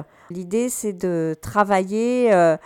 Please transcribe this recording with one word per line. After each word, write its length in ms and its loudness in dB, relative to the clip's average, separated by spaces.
L'idée, 380 -4
c'est 240 -6
de 480 -2
travailler, 920 0
euh, 340 6